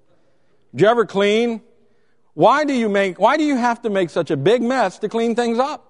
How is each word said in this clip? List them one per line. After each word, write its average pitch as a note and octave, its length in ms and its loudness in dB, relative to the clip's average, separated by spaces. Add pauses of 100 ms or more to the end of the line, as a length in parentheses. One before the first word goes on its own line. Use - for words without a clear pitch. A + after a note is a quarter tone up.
(760)
Do C#3+ 100 2
you G#3+ 60 6
ever A#3 140 4
clean? G#3 580 -2 (720)
Why A#3+ 300 4
do C#4+ 80 -2
you A#3 160 0
make, G3 300 -2
why A#3+ 200 2
do D4+ 60 0
you D4 120 0
have A#3 260 -4
to A3+ 80 -4
make F#3+ 200 -2
such F3 200 -4
a D#3+ 60 -2
big G3+ 260 0
mess A#3 380 -2
to G#3+ 80 -6
clean A#3 260 -2
things A#3 240 -2
up? C#4 320 -4